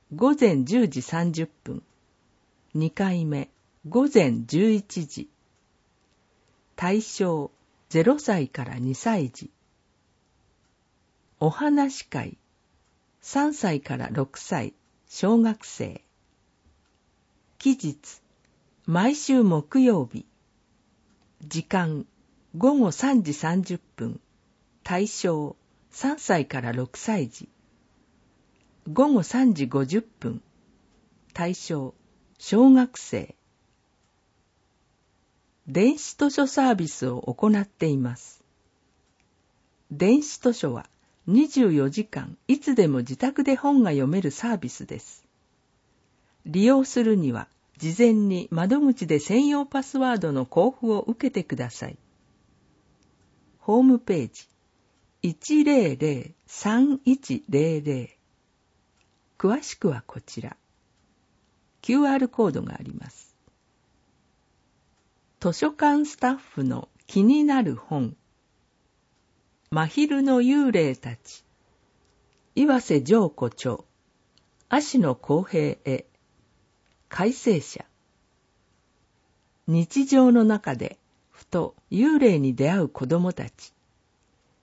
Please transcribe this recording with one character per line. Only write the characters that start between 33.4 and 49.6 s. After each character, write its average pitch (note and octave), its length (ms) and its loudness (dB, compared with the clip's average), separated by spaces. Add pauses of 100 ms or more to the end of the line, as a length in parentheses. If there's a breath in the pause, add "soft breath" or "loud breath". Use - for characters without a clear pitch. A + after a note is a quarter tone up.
電 G#3 320 0
子 - 160 -14
図 C#4+ 160 0
書 C#4+ 160 0
サ C4+ 240 0
ー A#3 60 4
ビ E3+ 100 -4
ス - 220 -6
を B2 120 -6
行 E3 280 -2
っ G3+ 180 2
て E3 220 -4
い C#3 100 0
ま A#2+ 160 -4
す。 - 300 -20 (1500)
電 F#3+ 320 2
子 - 160 -12
図 A#3+ 140 0
書 D#3 200 -4
は - 160 -12 (400)
二 B3 180 4
十 B3 260 2
四 C#3 160 2
時 G#3+ 160 -4
間 C#3+ 320 -12 (120)
い C4 100 2
つ C#4+ 160 -2
で G3+ 140 4
も C3+ 100 0
自 B2+ 180 -6
宅 C4+ 280 -2
で C4+ 100 2
本 C#4 300 4
が F#3 60 2
読 C#3 180 0
め F3+ 120 0
る D3 120 -4
サ A#3 220 -4
ー - 40 -4
ビ B2 100 -8
ス - 180 -14
で - 120 -12
す。 - 260 -20 (1200)
利 F3 180 0
用 C4+ 200 6
す B3 180 -2
る A3 120 2
に D#3+ 160 0
は、 A2 160 -6 (320)
事 D#3+ 200 -6
前 A#3 160 6
に G3 360 0
窓 F#3+ 300 0
口 C4 260 2
で D3+ 140 2
専 A#3+ 260 2
用 C#4+ 180 0